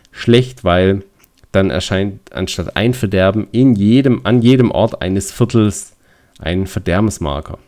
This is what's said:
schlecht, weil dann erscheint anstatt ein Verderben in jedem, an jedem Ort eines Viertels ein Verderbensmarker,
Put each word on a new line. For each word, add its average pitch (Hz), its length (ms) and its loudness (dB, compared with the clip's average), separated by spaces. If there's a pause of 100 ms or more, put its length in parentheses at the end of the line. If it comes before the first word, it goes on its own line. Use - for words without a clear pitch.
(140)
schlecht, 120 520 0
weil 95 380 2 (500)
dann 95 180 0
erscheint 95 640 -6
anstatt - 440 -8
ein 120 180 0
Verderben 98 580 0
in 123 220 4
jedem, 117 500 2
an 117 180 2
jedem 127 280 4
Ort 107 320 -2
eines 95 300 -4
Viertels 110 640 0 (440)
ein 92 280 -4
Verderbensmarker, 87 1000 -4